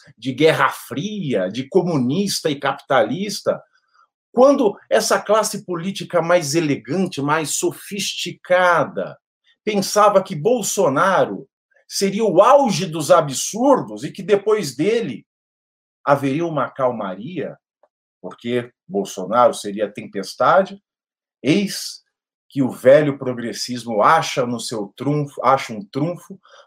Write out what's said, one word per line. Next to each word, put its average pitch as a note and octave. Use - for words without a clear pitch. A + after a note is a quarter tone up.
de B2+
Guerra C#3
Fria, D3
de B2+
comunista E3+
e C#3+
capitalista, C3+
quando B3+
essa G#3+
classe G#3
política F3+
mais E3
elegante, D#3+
mais D3
sofisticada, F3
pensava G3+
que F#3
Bolsonaro E3
seria G3
o F3+
auge A3+
dos D#3
absurdos D#3
e D#3+
que -
depois G3+
dele F#3
haveria C#3
uma D3
calmaria, A2
porque A#2+
Bolsonaro G2
seria G2+
tempestade, D3
eis -
que C#3
o B2
velho C#3
progressismo A#2
acha D3
no A#2+
seu G#2+
trunfo, C#3+
acha B2
um G#2
trunfo E3